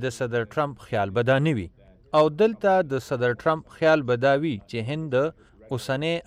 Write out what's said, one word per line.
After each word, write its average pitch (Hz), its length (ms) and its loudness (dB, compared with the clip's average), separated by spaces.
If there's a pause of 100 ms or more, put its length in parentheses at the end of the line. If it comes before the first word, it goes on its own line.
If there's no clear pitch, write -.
د - 20 -4
صدر 120 360 -4
ټرمپ 143 340 -6 (100)
خیال 101 220 -2
به 113 120 0
دا 131 160 2
نه 156 200 0
وي. 87 100 -8 (500)
او 156 100 6
دلته 190 540 2
د 135 160 -4
صدر 123 420 -2
ټرمپ 160 280 -2
خیال 156 340 2
به 123 140 0
دا 139 180 4
وي 143 340 -2
چې 117 100 -8 (100)
هند 156 160 -6 (100)
د - 20 0 (540)
اوسنۍ 139 440 -4 (120)